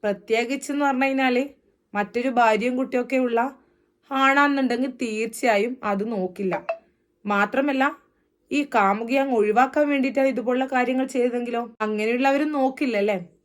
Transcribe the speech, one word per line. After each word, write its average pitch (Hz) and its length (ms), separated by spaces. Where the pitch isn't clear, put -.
പ്രത്യേകിച്ചെന്ന് 233 800
പറഞ്ഞു 269 200
കഴിഞ്ഞാല് 269 400
മറ്റൊരു 208 360
ഭാര്യയും 233 480
കുട്ടിയൊക്കെ 262 380
ഉള്ള 247 400
ആണാന്നുണ്ടെങ്കിൽ 269 760
തീർച്ചയായും 226 960
അത് 208 280
നോക്കില്ല. 185 520
മാത്രമല്ല, 262 720
ഈ 285 120
കാമുകിയെ 226 460
അങ്ങ് 269 140
ഒഴിവാക്കാൻ 247 540
വേണ്ടിയിട്ടാണ് 269 380
ഇതുപോലുള്ള 254 380
കാര്യങ്ങൾ 254 400
ചെയ്തതെങ്കിലോ? 240 680
അങ്ങനെയുള്ളവരും 247 720
നോക്കില്ലല്ലേ? 233 720